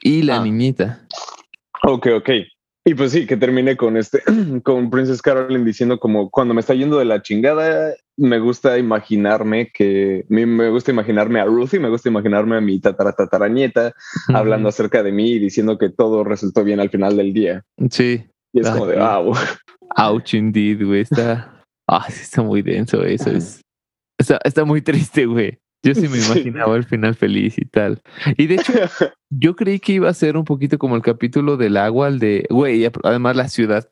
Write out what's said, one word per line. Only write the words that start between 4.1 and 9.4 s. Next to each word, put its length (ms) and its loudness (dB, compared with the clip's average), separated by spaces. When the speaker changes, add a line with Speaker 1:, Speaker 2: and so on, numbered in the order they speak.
Speaker 2:
<clears throat> 400 0
con 260 0
Princess 320 0
Caroline 420 0
diciendo 360 0
como, 300 0
"Cuando 220 0
me 80 2
está 140 0
yendo 240 2
de 60 2
la 180 0
chingada, 720 0
me 240 2
gusta 380 0
imaginarme 920 0